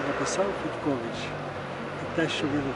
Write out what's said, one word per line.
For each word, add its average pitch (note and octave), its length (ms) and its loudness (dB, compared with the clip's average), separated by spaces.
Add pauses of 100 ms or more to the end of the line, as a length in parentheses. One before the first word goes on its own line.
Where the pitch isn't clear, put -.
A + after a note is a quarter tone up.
написав C#3+ 380 2 (160)
Федькович, B2 560 0 (840)
і - 20 -2 (120)
те, D#3+ 120 4
що - 180 0
він C#3+ 300 2